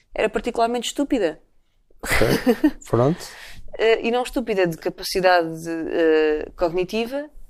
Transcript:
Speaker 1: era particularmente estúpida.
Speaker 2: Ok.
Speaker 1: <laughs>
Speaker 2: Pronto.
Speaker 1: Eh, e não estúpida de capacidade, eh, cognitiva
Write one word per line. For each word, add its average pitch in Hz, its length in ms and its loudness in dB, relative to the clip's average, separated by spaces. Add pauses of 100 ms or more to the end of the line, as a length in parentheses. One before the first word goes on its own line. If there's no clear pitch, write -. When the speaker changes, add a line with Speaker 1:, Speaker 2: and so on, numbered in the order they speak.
(120)
Speaker 1:
era - 160 0
particularmente 233 600 -2
estúpida. 226 520 -2 (640)
Speaker 2:
Ok. - 140 0 (340)
Speaker 1:
<laughs> - 400 0
Speaker 2:
Pronto. 131 340 2 (540)
Speaker 1:
Eh, 220 300 2
e - 20 2
não 247 140 0
estúpida 220 420 0
de 165 100 -4
capacidade, 180 800 0 (120)
eh, 156 880 2
cognitiva 220 720 -2 (200)